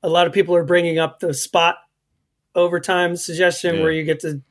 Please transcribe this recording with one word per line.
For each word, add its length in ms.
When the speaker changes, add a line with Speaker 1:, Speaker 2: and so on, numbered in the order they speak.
Speaker 1:
a 60
lot 180
of 60
people 220
are 80
bringing 360
up 220
the 120
spot 440
overtime 600
suggestion 640
Speaker 2:
Yeah. 40
Speaker 1:
where 100
you 120
get 180
to 300